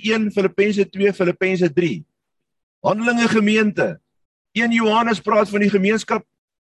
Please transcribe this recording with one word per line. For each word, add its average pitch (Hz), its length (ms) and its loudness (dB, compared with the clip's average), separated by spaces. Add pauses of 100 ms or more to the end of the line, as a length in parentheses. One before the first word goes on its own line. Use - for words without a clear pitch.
een, 220 300 0
Filippense 196 580 0
twee, 196 240 0
Filippense 180 600 0
drie. 156 320 -2 (800)
Handelinge 233 440 0
gemeente. 208 720 0 (520)
Een 233 200 -2
Johannes 233 500 0
praat 208 280 0
van 202 120 -2
die 208 80 2
gemeenskap. 214 560 0 (440)